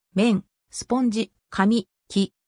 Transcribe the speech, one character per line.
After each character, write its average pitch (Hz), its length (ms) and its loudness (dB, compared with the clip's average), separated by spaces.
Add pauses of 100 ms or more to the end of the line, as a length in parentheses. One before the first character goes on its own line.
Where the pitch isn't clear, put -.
(140)
綿、 196 300 2 (260)
ス - 160 -12
ポ 247 160 -2
ン 247 80 0
ジ、 220 220 -4 (180)
紙、 214 380 0 (200)
木、 - 280 -2 (120)